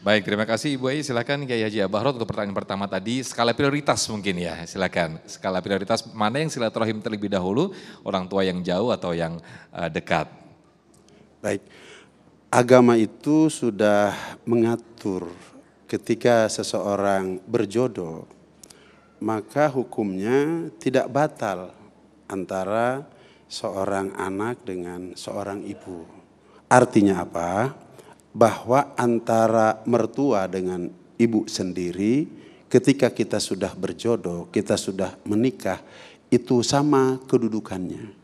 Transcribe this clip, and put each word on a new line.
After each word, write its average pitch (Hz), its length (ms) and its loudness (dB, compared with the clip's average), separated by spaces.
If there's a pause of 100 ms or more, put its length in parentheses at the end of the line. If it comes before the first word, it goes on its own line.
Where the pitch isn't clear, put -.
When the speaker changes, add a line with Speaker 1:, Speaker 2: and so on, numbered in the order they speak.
Speaker 1:
Baik, 101 240 2
terima 104 220 0
kasih 127 320 -2
Ibu 131 80 -2
Ayi. 143 160 -2
Silakan 139 420 -2
Kiai 113 220 -2
Haji 104 160 0
Abah 101 240 0
Raut 139 100 0
untuk 110 140 -6
pertanyaan 101 260 -4
pertama 98 300 -6
tadi, 98 340 -4
skala 117 320 0
prioritas 143 540 0
mungkin 98 320 -2
ya. 82 260 -6
Silakan, 85 640 -2
skala 92 340 -4
prioritas 98 540 -2
mana 110 260 0
yang 160 80 -4
silaturahim 110 540 -4
terlebih 104 260 -6
dahulu, 98 400 0 (380)
orang 95 180 -2
tua 98 220 -2
yang 90 180 -4
jauh 92 240 -2
atau 92 240 -2
yang, 82 240 -4 (400)
eh, 85 160 -4
dekat? 80 320 -2 (1120)
Speaker 2:
Baik, 101 240 -4 (880)
agama 120 480 8
itu 151 560 2
sudah 104 600 2 (280)
mengatur 113 880 -2 (560)
ketika 113 640 2
seseorang 98 960 -2
berjodoh, 104 800 -2 (960)
maka 110 480 0
hukumnya 131 1000 0 (100)
tidak 127 320 0
batal 110 640 -2 (480)
antara 101 800 -2 (400)
seorang 98 680 -4
anak 101 480 -4
dengan 90 500 -8
seorang 101 540 -8
ibu. 92 400 -14 (640)
Artinya 101 560 6
apa? 87 480 -2 (560)
Bahwa 113 640 2
antara 113 880 2
mertua 117 640 0
dengan 92 400 -4 (320)
ibu 113 320 4
sendiri, 92 800 -2 (400)
ketika 131 400 4
kita 107 320 -4
sudah 92 320 -4
berjodoh, 87 720 -4
kita 104 320 0
sudah 95 480 -6
menikah, 104 560 -2 (480)
itu 120 320 4
sama 139 640 2
kedudukannya. 104 960 -2